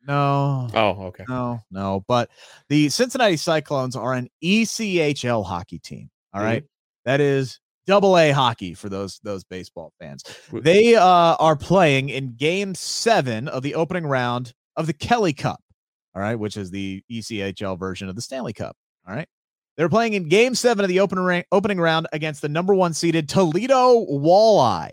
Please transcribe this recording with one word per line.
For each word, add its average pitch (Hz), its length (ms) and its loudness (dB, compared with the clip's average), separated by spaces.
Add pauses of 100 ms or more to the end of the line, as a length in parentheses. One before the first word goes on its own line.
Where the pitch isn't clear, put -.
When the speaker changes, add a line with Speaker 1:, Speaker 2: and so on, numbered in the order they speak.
Speaker 1:
No. 139 680 0
Speaker 2:
Oh, 101 300 0
okay. - 220 -14
Speaker 1:
No, 123 340 -8 (100)
no. 98 360 -4
But 120 220 0 (400)
the 147 200 2
Cincinnati 240 480 0
Cyclones 143 580 -4
are 123 180 -4
an 127 160 -6 (120)
E 208 240 2
C 196 340 -4
H 147 260 -2
L 117 180 0
hockey 87 360 -10
team, - 320 -18 (220)
all 98 80 -6
Speaker 2:
Mm-hmm. 107 80 -2
Speaker 1:
right? 117 140 -2 (420)
That 135 140 0
is 139 400 -2 (280)
double 196 280 4
A 160 140 6
hockey 120 460 0
for - 140 -14
those, 98 340 -10
those 98 200 -10
baseball 87 560 -16
fans. 71 220 -18 (260)
Speaker 2:
W- - 140 -10
Speaker 1:
They, 208 340 6
uh, 208 60 6 (380)
are 156 160 4
playing 143 540 2
in 127 260 -8
game 180 400 -2
seven 139 720 -2
of 127 160 -6
the 143 100 -6
opening 165 320 -4
round 123 480 -2 (220)
of 156 100 -4
the 160 80 -4
Kelly 214 400 0
Cup, 123 300 -6 (500)
all 92 80 -8
right, 107 140 -4
which 104 220 -6
is 98 120 -10
the 95 400 -10
E 113 140 -10
C 107 180 -8
H 98 220 -8
L 95 120 -6
version 92 340 -8
of 92 60 -12
the 117 60 -12
Stanley 170 320 -10
Cup, - 220 -12 (320)
all 95 80 -12
right? 156 120 -10 (500)
They're 165 120 0
playing 220 240 0
in 185 140 -4
game 226 260 4
seven 220 300 0
of 190 60 0
the 180 100 2
open 190 180 0
ra-, 180 340 0
opening 196 280 0
round 160 320 0
against 151 300 -6
the 151 80 -4
number 180 260 0
one 180 180 2
seeded 160 360 0
Toledo 233 760 4
Walleye. 147 880 4